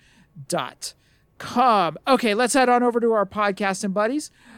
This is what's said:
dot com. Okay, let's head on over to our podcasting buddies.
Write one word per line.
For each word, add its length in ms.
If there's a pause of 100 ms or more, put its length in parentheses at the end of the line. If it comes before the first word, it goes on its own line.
(480)
dot 460 (440)
com. 580 (120)
Okay, 260
let's 200
head 140
on 140
over 160
to 140
our 140
podcasting 680
buddies. 380 (260)